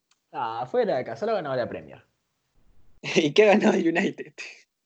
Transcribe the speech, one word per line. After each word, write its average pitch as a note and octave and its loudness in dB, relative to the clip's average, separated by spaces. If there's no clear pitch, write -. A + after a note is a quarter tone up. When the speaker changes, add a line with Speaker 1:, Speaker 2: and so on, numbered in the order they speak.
Speaker 1:
Ah, A#2+ -6
fuera A3 0
de B2+ -2
acá, A2+ -8
solo A3 -2
ha - 0
ganado D3 -4
la A#2 -2
Premier. D2 -14
Speaker 2:
<laughs> - -6
¿Y D#3+ 2
qué G#3 6
ha G#3 6
ganado G#3 4
el E3 0
United? E3+ -4